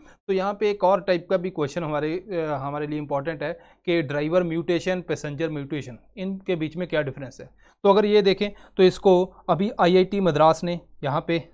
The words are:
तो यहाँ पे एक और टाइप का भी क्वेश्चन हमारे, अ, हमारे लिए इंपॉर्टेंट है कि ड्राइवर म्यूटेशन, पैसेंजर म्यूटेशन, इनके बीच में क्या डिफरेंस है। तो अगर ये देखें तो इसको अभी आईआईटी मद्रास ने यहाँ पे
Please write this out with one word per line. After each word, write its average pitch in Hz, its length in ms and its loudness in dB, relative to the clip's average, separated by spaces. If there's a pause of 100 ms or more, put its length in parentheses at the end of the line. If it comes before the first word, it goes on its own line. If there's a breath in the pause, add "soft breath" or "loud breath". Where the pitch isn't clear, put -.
(280 loud breath)
तो 196 60 0
यहाँ 190 200 -2
पे 208 160 -2
एक 202 140 -4
और 190 180 4
टाइप 175 280 -2
का 190 80 2
भी 185 120 -2
क्वेश्चन 151 340 -4
हमारे, 151 360 -4
अ, 180 260 -6 (160)
हमारे 147 260 -6
लिए 147 120 -6
इंपॉर्टेंट 147 440 -4
है 156 80 -6 (340 loud breath)
कि 170 160 2
ड्राइवर 151 420 0
म्यूटेशन, 170 580 -2
पैसेंजर 151 480 -6
म्यूटेशन, 139 480 -8 (200)
इनके 190 380 -6
बीच 156 220 -6
में 180 100 -6
क्या 151 140 0
डिफरेंस 135 400 -8
है। - 80 -18 (340 soft breath)
तो 202 60 4
अगर 202 160 6
ये 208 160 4
देखें 196 280 2 (280 loud breath)
तो 190 60 6
इसको 185 400 6 (260 loud breath)
अभी 185 200 0 (100)
आईआईटी 185 400 4
मद्रास 160 440 4
ने 175 160 -4 (240)
यहाँ 156 240 -2
पे 165 140 0 (120)